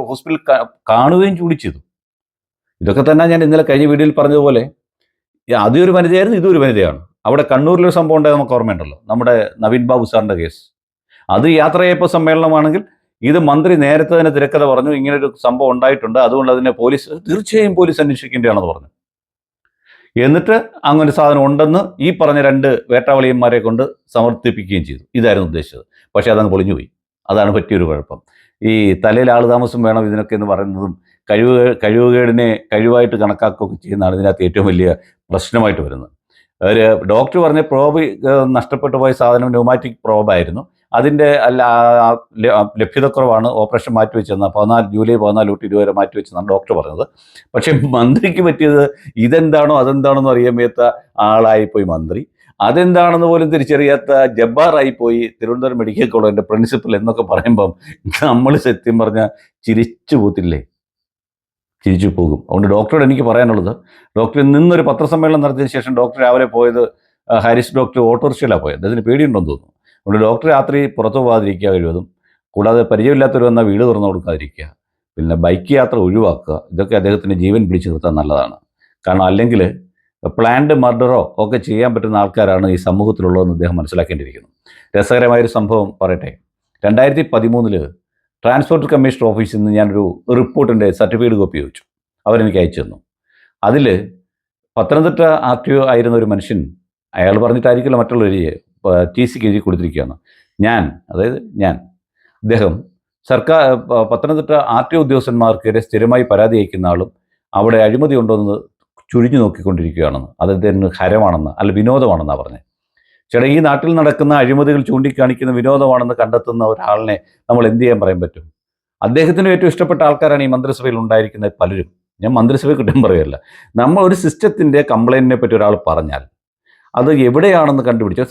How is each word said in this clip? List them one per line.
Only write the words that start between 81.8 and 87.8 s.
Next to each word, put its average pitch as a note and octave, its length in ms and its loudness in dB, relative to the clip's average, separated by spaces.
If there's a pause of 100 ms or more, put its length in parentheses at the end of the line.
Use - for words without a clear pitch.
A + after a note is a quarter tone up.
പറ്റുന്ന A2 240 -4
ആൾക്കാരാണ് F#2+ 540 0
ഈ F2+ 60 0
സമൂഹത്തിലുള്ളതെന്ന് F#2 800 0
അദ്ദേഹം F2 200 -2
മനസ്സിലാക്കേണ്ടിയിരിക്കുന്നു. D#2+ 720 -6 (460)
രസകരമായൊരു A#2+ 580 2
സംഭവം G#2+ 360 0 (100)
പറയട്ടെ. F#2 320 -4 (520)
രണ്ടായിരത്തി C3 480 2
പതിമൂന്നില് A2+ 520 0 (640)